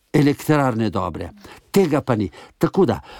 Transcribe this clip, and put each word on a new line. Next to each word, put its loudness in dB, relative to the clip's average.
elektrarne 0
dobre. -6
Tega 2
pa -2
ni. -2
Tako 2
da, -2